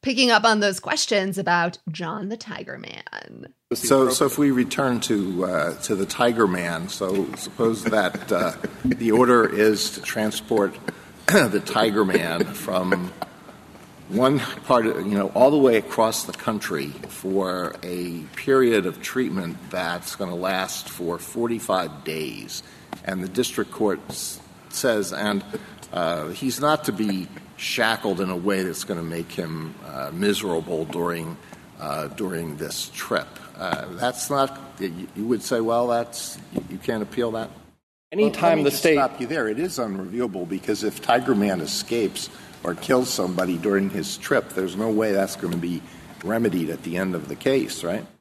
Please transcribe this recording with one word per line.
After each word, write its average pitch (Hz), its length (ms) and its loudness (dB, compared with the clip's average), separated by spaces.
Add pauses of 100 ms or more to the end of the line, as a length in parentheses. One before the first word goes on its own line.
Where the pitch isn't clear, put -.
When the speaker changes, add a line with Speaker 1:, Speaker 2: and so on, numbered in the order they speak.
Speaker 1:
picking 254 300 4
up 214 120 6
on 220 160 6
those 202 220 2
questions 196 560 0
about 175 400 2 (120)
John 165 400 -6
the 226 80 -6
Tiger - 400 -12
Man. - 760 -14 (200)
Speaker 2:
So, 131 360 6
so 127 160 2
if 139 120 0
we 143 140 6
return 127 500 2
to, 95 440 0
uh, 85 280 0 (100)
to 110 120 0
the 95 100 0
Tiger 117 420 4
Man, 87 420 -2
so 95 460 -2
suppose 113 500 -2
that, 101 460 0
uh, 90 220 2 (160)
<laughs> - 160 -10
the 117 280 2
order 120 340 8
is 107 440 4
to - 100 -12
transport 107 760 0 (280)
<clears throat> - 240 -12
the 123 380 4
Tiger 107 400 4
Man 85 400 -2
from 92 680 -2 (960)
one 131 300 4
part 120 460 2
of, 98 220 0
you 104 100 2
know, 101 120 2
all 127 220 6
the 151 60 4
way 131 200 8
across - 480 0
the - 80 -8
country 92 540 -2 (200)
for 92 640 -2 (100)
a 87 360 -6 (160)
period 120 500 6
of 87 160 -4
treatment 92 560 -2 (120)
that's 87 480 -4
gonna 87 180 -6
last 95 540 -4
for 85 280 -4
forty-five 92 840 -2
days. 76 580 -8 (440)
And 92 180 -4
the 92 60 -6
district 117 420 -2
court 101 380 0
s-, - 300 -10 (300)
says, 107 440 0
and, 101 300 -2 (500)
uh, 82 360 -2
he's 120 300 -4
not 151 260 2
to 139 60 0
be 98 360 -2 (280)
shackled 110 640 0
in 95 100 -2
a 92 60 -4
way 95 280 0
that's 85 200 -4
gonna 87 180 -4
make 82 300 -6
him, 80 420 -6 (140)
uh, 69 260 -8
miserable 87 720 0
during, 85 520 -4 (420)
uh, 76 300 -4
during 85 480 -6
this - 360 -8
trip. - 340 -2 (300)
Uh, 85 360 -4
that's 123 360 -2
not, 135 300 0 (200)
you, 90 360 -6
you 104 100 -4
would 113 180 2
say, 120 180 0
"Well, 117 260 2
that's, - 500 -2 (160)
you, - 180 -2
you 92 60 -10
can't 113 260 -2
appeal 117 280 -2
that"? 113 180 -6 (600)
Speaker 3:
Anytime 196 380 4
Speaker 2:
Let 165 80 6
me 151 60 2
Speaker 3:
the 143 80 6
Speaker 2:
just 139 100 -2
Speaker 3:
state 160 140 8
Speaker 2:
stop 135 260 2
you 123 60 -4
there. 135 200 0
It 107 120 -2
is 175 200 -4
unreviewable 98 720 -2
because 98 340 -2
if 104 180 -2
Tiger 127 340 4
Man 98 260 4
escapes - 680 -2 (340)
or 87 120 -2
kills 127 340 2
somebody 90 480 0
during 98 320 2
his 95 280 -6
trip, - 320 0
there's 92 260 -4
no 110 140 0
way 107 240 2
that's 98 220 2
gonna 87 220 -2
be 85 240 -2 (420)
remedied 92 460 0
at 82 140 -8
the 85 140 -4
end 92 180 0
of 76 120 -6
the 73 80 -8
case, - 480 0
right? 87 220 -4 (160)